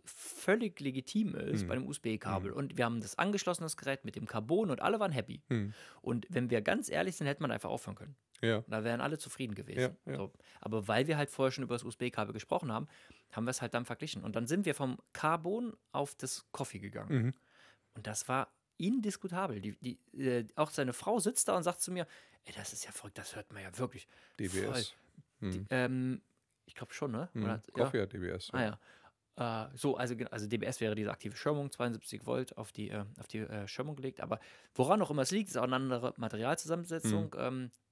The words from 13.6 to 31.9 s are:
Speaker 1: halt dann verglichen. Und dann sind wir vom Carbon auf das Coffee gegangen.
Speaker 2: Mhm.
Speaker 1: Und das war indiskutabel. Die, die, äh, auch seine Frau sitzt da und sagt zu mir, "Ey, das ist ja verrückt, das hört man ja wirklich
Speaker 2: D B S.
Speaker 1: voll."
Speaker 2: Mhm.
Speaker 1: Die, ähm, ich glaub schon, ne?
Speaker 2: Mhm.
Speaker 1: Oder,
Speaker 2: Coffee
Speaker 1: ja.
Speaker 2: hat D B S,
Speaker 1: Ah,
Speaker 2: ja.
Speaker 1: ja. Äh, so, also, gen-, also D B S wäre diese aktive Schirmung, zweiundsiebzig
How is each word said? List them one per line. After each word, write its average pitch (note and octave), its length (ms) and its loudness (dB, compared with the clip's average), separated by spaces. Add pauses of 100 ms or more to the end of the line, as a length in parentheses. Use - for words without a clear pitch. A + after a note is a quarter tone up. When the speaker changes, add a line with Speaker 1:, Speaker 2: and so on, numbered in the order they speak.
Speaker 1:
halt A#2 100 -2
dann A#2+ 140 0
verglichen. - 360 -6
Und G#2+ 140 -4
dann A#2 100 0
sind F#3 200 2
wir C#3+ 80 4
vom B2+ 240 0 (160)
Carbon F3 600 0 (180)
auf C#3+ 220 0
das - 380 -6
Coffee - 260 -4
gegangen. G#2+ 500 0
Speaker 2:
Mhm. C3 60 0 (600)
Speaker 1:
Und A2 120 -12
das G#2+ 220 -4
war B2+ 240 0 (240)
indiskutabel. F#3 840 0
Die, G2+ 160 -6
die, B2+ 200 -8 (240)
äh, B2 240 4 (100)
auch D3+ 140 4
seine B2+ 220 2
Frau A3 260 2
sitzt G#3 300 4
da F#3+ 80 6
und F3 60 4
sagt F3 180 2
zu - 100 0
mir, F3+ 160 -2 (380)
"Ey, - 100 -14
das G#2 200 -8
ist - 100 -6
ja - 80 -10
verrückt, - 240 -12
das - 180 -10
hört G#2 200 -10
man G2+ 80 -10
ja F#2 160 -10
wirklich B2 280 -2 (320)
Speaker 2:
D G2+ 100 0
B F#2+ 120 0
S. - 60 4
Speaker 1:
voll." A#2 180 2 (560)
Speaker 2:
Mhm. G2 100 -2
Speaker 1:
Die, F#2 200 -2
ähm, B2+ 520 2 (440)
ich - 80 -20
glaub - 180 -12
schon, C#3 200 -4
ne? C#3+ 200 -4
Speaker 2:
Mhm. A2+ 120 -2
Speaker 1:
Oder, A2 180 -2 (100)
Speaker 2:
Coffee C3+ 240 2
Speaker 1:
ja. G#2+ 60 4
Speaker 2:
hat G2 100 -2
D G2+ 60 -6
B F2+ 100 -2
S, F2+ 240 -6
Speaker 1:
Ah, C3 100 0
Speaker 2:
ja. G#2+ 160 0 (600)
Speaker 1:
ja. A2+ 320 -2
Äh, C3 60 -14
so, C3+ 200 2
also, B2 180 0
gen-, A#2 140 -4
also G#2+ 180 -4
D A2 120 0
B - 80 -2
S B2+ 140 -2
wäre G#2+ 140 2
diese G#2 160 0
aktive - 260 -6
Schirmung, D3 340 0
zweiundsiebzig A#2 560 -4